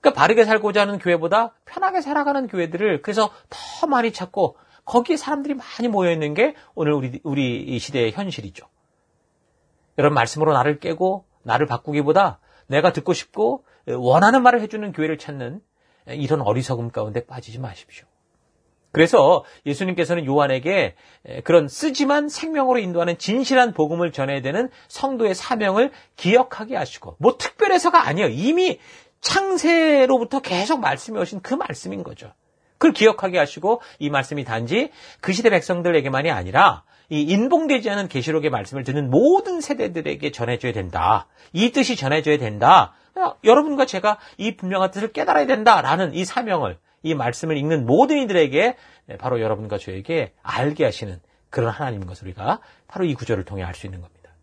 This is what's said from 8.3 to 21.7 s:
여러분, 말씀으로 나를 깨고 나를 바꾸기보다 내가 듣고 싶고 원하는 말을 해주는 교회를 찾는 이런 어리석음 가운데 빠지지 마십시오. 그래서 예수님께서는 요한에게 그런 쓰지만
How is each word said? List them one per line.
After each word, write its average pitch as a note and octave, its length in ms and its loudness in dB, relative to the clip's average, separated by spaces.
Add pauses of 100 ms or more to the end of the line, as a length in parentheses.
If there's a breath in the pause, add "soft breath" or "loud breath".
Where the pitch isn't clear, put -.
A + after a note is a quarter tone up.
여러분, D3 160 2
말씀으로 D3 380 0
나를 D3 280 2
깨고 F3+ 460 -4 (180)
나를 B2 240 0
바꾸기보다 D3 720 0 (280 soft breath)
내가 D#3 240 2
듣고 F3 220 -2
싶고 A#3 500 -2 (240 soft breath)
원하는 D#3 560 4
말을 A#3+ 180 6
해주는 G#3+ 300 -8
교회를 D#3 260 -2
찾는 C#3+ 440 -12 (480)
이런 C3+ 320 -2
어리석음 A#2 500 -2
가운데 G#2+ 340 -6
빠지지 B2 340 -16
마십시오. - 460 -16 (880)
그래서 D#3+ 500 6 (220 loud breath)
예수님께서는 E3+ 600 -2
요한에게 C#3 720 0 (480 soft breath)
그런 D#3+ 240 4
쓰지만 D4 640 -2